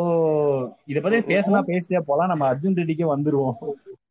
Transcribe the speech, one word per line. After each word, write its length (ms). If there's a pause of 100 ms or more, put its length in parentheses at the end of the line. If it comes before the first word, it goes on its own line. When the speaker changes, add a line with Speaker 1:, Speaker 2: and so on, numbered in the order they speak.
(840)
Speaker 1:
இத 140
பத்தி 200
Speaker 2:
ம், 60
ம். 40
Speaker 1:
பேசினா 340
பேசிட்டே 420
போலாம், 220
நம்ம 200
அர்ஜுன் 320
ரெட்டிக்கே 280
வந்துருவோம். 520 (500)